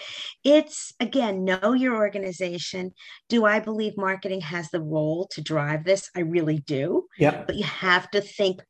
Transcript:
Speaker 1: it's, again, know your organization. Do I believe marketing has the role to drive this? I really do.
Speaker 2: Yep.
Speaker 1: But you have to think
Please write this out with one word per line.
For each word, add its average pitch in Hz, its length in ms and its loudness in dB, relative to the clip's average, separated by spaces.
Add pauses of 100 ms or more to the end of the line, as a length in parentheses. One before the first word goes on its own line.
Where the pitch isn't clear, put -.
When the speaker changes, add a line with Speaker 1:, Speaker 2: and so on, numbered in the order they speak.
(440)
Speaker 1:
it's, 302 560 4
again, 226 440 0
know 185 280 2
your 254 240 2
organization. 185 1000 -4 (340)
Do 233 160 4
I 208 140 6
believe 214 400 -4
marketing 190 440 -2
has 160 280 -8
the 175 100 -2
role 156 520 -2
to 156 100 -10
drive 151 420 -2
this? 190 300 2
I 180 60 -4
really 160 380 0
do. 156 480 -2 (120)
Speaker 2:
Yep. 151 300 2
Speaker 1:
But - 80 -4
you 202 80 -2
have 180 480 2
to 208 80 2
think 190 500 -2